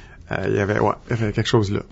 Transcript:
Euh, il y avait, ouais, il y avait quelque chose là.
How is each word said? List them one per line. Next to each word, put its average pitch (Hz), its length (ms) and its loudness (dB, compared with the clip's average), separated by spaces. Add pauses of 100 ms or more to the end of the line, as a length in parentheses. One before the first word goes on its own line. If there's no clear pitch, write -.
(320)
Euh, - 40 -2 (120)
il 104 80 2
y - 20 2
avait, 104 220 2
ouais, 107 120 2 (160)
il 120 80 -2
y 110 60 -2
avait 104 100 -2
quelque 110 160 -2
chose 107 220 4
là. 104 220 -2